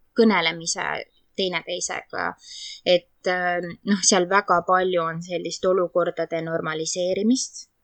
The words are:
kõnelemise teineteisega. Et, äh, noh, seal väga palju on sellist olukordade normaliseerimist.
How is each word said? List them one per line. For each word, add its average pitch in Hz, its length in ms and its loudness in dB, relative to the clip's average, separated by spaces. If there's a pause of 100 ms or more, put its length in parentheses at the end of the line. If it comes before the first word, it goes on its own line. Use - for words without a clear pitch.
(140)
kõnelemise 170 760 2 (500)
teineteisega. 175 880 -6 (560)
Et, - 440 0
äh, 180 340 0 (200)
noh, 196 200 0
seal 180 260 4
väga 190 360 2
palju 185 400 2
on 165 180 -4
sellist 170 440 -6
olukordade 170 760 0
normaliseerimist. 165 1300 -2 (160)